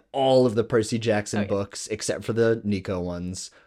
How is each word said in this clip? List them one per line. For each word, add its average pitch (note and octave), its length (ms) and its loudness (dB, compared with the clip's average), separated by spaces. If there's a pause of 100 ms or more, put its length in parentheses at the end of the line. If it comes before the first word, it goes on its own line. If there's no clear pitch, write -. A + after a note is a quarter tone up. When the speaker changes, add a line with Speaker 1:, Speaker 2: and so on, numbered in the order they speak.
(120)
Speaker 1:
all C3 340 6
of A2 80 0
the A2 100 2
Percy A2+ 340 0
Jackson G#2+ 420 0
Speaker 2:
Oh, - 20 0
yeah. G2 60 -6
Speaker 1:
books, G2+ 400 -4
except G#2 360 -6
for A#2 80 -4
the A2+ 320 2
Nico G2 340 -2
ones, F2+ 520 -8 (160)